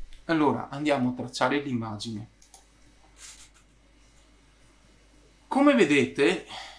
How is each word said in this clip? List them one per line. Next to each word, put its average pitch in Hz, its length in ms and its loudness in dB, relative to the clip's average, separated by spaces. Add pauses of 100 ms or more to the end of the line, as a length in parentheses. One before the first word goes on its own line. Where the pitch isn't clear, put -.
(240)
Allora, 151 460 0
andiamo 139 400 0
a - 20 -2
tracciare 127 480 -2
l'immagine. 113 680 -8 (3250)
Come 277 260 6
vedete, 147 720 2 (320)